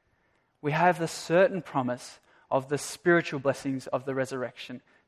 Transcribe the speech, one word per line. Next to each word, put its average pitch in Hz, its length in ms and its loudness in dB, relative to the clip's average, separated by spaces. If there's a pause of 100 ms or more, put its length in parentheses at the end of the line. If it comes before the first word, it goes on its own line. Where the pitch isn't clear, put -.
(600)
We 147 120 -2
have 170 260 4
the 165 100 -2
certain 180 540 2
promise 123 580 -4 (300)
of 135 200 0
the 143 100 -2
spiritual 170 600 2
blessings 135 460 -2
of 131 200 -4
the 135 100 -4
resurrection 127 640 -6 (260)